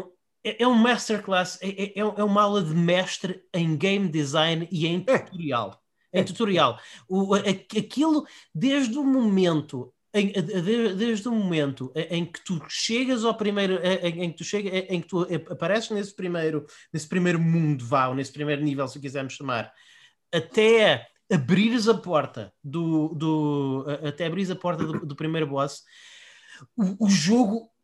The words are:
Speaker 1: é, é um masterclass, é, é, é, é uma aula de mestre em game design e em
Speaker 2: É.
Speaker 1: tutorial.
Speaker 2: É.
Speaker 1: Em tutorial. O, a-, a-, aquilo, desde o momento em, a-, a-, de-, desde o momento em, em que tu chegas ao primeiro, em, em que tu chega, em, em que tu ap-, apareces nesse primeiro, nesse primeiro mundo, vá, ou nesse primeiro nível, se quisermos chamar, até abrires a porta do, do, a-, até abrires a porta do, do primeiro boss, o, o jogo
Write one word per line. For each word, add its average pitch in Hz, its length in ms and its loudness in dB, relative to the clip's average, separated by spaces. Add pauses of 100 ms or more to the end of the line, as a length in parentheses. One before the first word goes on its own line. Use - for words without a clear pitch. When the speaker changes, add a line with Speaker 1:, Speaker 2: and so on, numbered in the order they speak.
(440)
Speaker 1:
é, 214 200 -4
é 247 40 4
um 254 60 6
masterclass, 208 880 2
é, 190 80 -6
é, 196 160 -8
é, 202 160 -6
é 208 240 -2
uma 208 160 4
aula 202 200 2
de 156 140 -2
mestre 180 640 0 (120)
em 165 240 0
game 196 320 0
design 160 600 0
e 165 160 -2
em 175 220 -2
Speaker 2:
É. 254 120 4
Speaker 1:
tutorial. 127 640 -4 (300)
Speaker 2:
É. 180 80 2
Speaker 1:
Em 190 60 4
tutorial. 170 520 2 (300)
O, 190 260 2
a-, 196 40 6
a-, 202 420 -2
aquilo, 294 460 0 (280)
desde 262 440 0
o 294 80 -2
momento 190 880 2 (220)
em, 202 200 2
a-, 202 40 0
a-, 180 220 -2
de-, 220 320 0
desde 220 340 -2
o 240 40 -2
momento 156 640 -2
em, 165 240 -4
em 175 60 -2
que - 180 -12
tu 170 260 -6
chegas 240 560 -2
ao 226 100 2
primeiro, 202 460 0
em, 180 440 0
em 170 60 -4
que 156 60 -14
tu 180 60 -12
chega, 202 260 -4
em, 185 280 -4
em 170 40 -4
que - 60 -14
tu 175 140 -2
ap-, 175 300 -4
apareces 185 380 -2
nesse 202 240 -6
primeiro, 160 540 -4 (260)
nesse 156 140 -6
primeiro 175 320 2
mundo, 165 440 2
vá, 131 260 2
ou 127 40 -4
nesse 135 180 -4
primeiro 147 300 -4
nível, 139 260 -2
se 135 120 -14
quisermos 135 340 -8
chamar, 120 400 -4 (580)
até 202 760 4 (240)
abrires 202 560 2
a 226 80 6
porta 139 580 -4 (100)
do, 156 520 0
do, 143 720 0
a-, 147 220 -6
até 165 180 -4
abrires 180 240 -4
a 180 40 -6
porta 165 300 -4
do, 156 180 -6
do 143 120 -10
primeiro 160 320 -2
boss, 139 340 -4 (960)
o, 196 300 0
o - 20 6
jogo 202 640 2 (120)